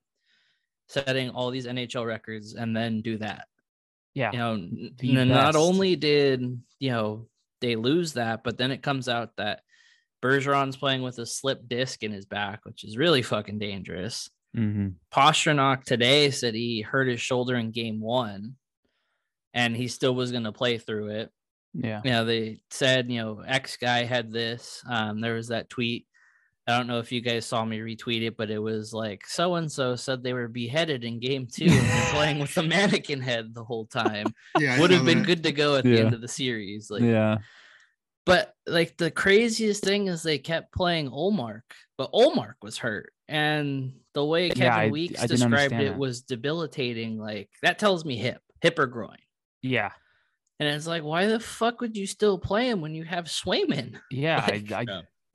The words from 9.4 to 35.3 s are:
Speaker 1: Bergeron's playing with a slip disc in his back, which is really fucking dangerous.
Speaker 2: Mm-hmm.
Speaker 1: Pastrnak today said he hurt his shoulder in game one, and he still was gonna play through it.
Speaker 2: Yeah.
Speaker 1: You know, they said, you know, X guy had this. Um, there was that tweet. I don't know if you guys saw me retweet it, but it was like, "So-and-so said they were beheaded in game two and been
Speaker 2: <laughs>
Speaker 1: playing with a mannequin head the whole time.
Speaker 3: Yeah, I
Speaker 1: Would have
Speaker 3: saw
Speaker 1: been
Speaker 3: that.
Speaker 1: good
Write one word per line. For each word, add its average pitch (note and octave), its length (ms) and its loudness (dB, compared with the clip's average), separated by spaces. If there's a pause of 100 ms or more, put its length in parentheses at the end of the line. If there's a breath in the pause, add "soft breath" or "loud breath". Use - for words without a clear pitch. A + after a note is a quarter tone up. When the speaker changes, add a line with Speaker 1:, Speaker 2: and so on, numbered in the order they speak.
Speaker 1:
Bergeron's C3+ 540 2
playing C3 260 0
with B2 160 -8
a A#2 80 -8
slip C3 400 -4
disc B2 380 -4
in G#2+ 80 -4
his G2 140 -12
back, G2+ 380 -6
which - 200 -18
is G#2+ 120 -12
really C#3+ 260 4
fucking G#2+ 360 -4
dangerous. F#2+ 720 -8 (260)
Speaker 2:
Mm-hmm. G#2 340 0 (220)
Speaker 1:
Pastrnak C#3 720 4
today C3+ 480 4
said B2 240 -2
he A#2 280 -2
hurt C3 260 0
his A#2 120 0
shoulder B2 360 0
in A2+ 160 -2
game A2+ 280 -6
one, A2 540 -4 (960)
and A#2+ 240 2
he B2 120 -4
still B2+ 260 0
was B2 160 -2
gonna A#2 220 -4
play A#2+ 260 0
through G#2+ 300 -6
it. G#2+ 220 -6 (440)
Speaker 2:
Yeah. A2 300 -6
Speaker 1:
You C3+ 60 0
know, A#2 160 2
they A2 340 -2 (100)
said, C3 400 2
you A#2+ 120 -2
know, G#2+ 240 -8
X C3 320 -4
guy A#2+ 260 2
had A#2+ 260 -2
this. A#2 560 -6
Um, A2 360 -4
there A#2 100 -2
was A2+ 160 -6
that A2+ 220 -6
tweet. A#2 360 -4 (600 soft breath)
I A#2+ 100 4
don't B2 100 0
know A#2+ 120 -2
if A#2 120 -6
you B2 120 -4
guys A#2 240 -2
saw A2+ 180 -2
me A2 140 -6
retweet A2+ 480 -4
it, A2 100 -6
but G#2+ 140 -4
it G#2+ 80 -4
was A2 340 -6
like, A2 340 -8
"So-and-so D#3+ 720 -2
said B2+ 260 -6
they B2+ 120 -4
were A#2+ 140 -4
beheaded B2 540 -4
in A#2 160 -6
game B2+ 320 -4
two - 140 -4
and E3+ 80 8
been A#2 340 4
Speaker 2:
<laughs> G2+ 80 -2
Speaker 1:
playing D3 260 2
with C#3 180 -4
a F3 40 2
mannequin D#3+ 600 2
head A#2 320 -4
the A#2 100 -12
whole A2+ 220 -6
time. A2 400 -2 (320 loud breath)
Speaker 3:
Yeah, C3+ 180 2
I C#3 40 6
Speaker 1:
Would F3 100 8
have F3+ 100 8
Speaker 3:
saw C3 60 4
Speaker 1:
been E3 140 6
Speaker 3:
that. - 60 2
Speaker 1:
good E3+ 180 2